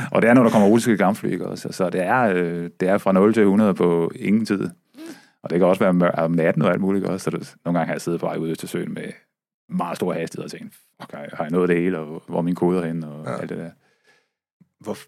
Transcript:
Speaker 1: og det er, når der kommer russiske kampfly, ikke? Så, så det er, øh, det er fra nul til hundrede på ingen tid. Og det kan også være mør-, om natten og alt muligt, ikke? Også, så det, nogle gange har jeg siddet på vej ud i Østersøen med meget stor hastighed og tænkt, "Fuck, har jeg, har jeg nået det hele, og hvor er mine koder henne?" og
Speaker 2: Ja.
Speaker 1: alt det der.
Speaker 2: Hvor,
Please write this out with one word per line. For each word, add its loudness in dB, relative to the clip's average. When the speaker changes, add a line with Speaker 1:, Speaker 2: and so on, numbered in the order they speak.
Speaker 1:
og 2
det 6
er, 8
når 8
der 6
kommer 6
russiske 4
kampfly, 0
ikke? -6
Så, -10
så -2
det -2
er, 2
øh, -2
det 0
er 4
fra 0
nul 6
til 4
hundrede 4
på 2
ingen 0
tid. -2
Og -10
det 0
kan 4
også 4
være 4
mør-, 4
om 0
natten 2
og 2
alt -2
muligt, 0
ikke? -2
Også, -8
så -6
det, -8
nogle -2
gange -2
har -4
jeg -8
siddet -4
på -4
vej -6
ud -4
i -4
Østersøen -8
med -10
meget -6
stor -2
hastighed -8
og -14
tænkt, -16
"Fuck, -20
har -14
jeg, -14
har -6
jeg -8
nået 2
det 2
hele, 0
og -10
hvor -6
er 0
mine -2
koder 0
henne?" -6
og -14
Speaker 2:
Ja. -8
Speaker 1:
alt -8
det -8
der. -12
Speaker 2:
Hvor, -10